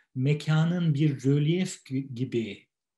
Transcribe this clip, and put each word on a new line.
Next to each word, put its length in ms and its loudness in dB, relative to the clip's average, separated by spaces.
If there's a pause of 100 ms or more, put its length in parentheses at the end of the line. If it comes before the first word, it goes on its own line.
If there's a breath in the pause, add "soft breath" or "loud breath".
(140 loud breath)
mekanın 800 2
bir 300 0
rölyef 500 2
gü-, 400 -8
gibi, 520 -4 (320)